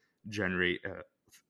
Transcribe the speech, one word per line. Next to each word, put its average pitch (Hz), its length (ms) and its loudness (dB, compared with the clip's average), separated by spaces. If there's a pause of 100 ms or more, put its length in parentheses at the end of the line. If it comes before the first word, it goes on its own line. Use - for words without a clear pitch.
(280)
generate, 92 580 2
uh, 87 180 -8 (460)